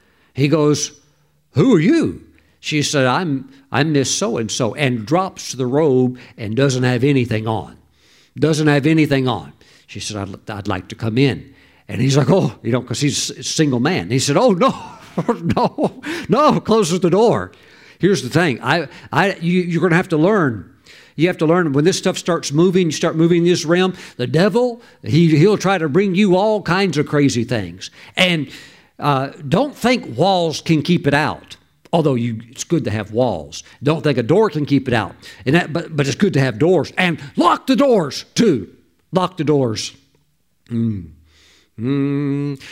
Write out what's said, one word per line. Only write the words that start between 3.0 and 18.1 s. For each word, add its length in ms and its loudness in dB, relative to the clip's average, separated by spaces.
"I'm, 440 -2
I'm 220 0
Miss 200 0
So-and-so," 600 -4
and 300 -2
drops 480 -4
the 140 -6
robe 520 2
and 180 -6
doesn't 260 0
have 220 0
anything 420 0
on. 300 -6
Doesn't 320 2
have 180 2
anything 420 2
on. 240 -6
She 140 -14
said, 160 -10
"I'd, 340 -10
I'd 180 -10
like 200 -6
to 80 -14
come 220 -4
in." 360 0
And 140 -8
he's 160 2
like, 140 2
"Oh," 320 2
you 100 -4
know, 100 -2
'cause 180 -8
he's 300 -2
a 140 -16
single 340 0
man. 320 -2
He 80 0
said, 180 0
"Oh, 140 4
no, 240 2
<laughs> 400 -2
no, 460 -2
no," 320 2
closes 400 0
the 100 2
door. 420 2
Here's 240 2